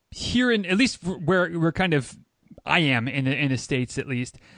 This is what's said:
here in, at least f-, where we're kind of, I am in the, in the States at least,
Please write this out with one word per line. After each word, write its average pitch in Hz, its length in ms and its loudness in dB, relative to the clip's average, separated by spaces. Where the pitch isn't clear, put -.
here - 400 0
in, 214 140 2
at 185 140 0
least 254 260 2
f-, 170 180 -4
where 175 360 2
we're 165 140 2
kind 185 200 0
of, 143 240 -2
I 151 140 2
am 131 280 2
in 135 200 -2
the, 135 100 0
in 139 140 0
the 131 80 0
States 127 400 -4
at 131 100 -8
least, 127 300 -6